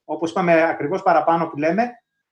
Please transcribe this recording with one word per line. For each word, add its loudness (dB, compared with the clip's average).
Όπως -6
είπαμε 2
ακριβώς -2
παραπάνω 2
που -12
λέμε, -2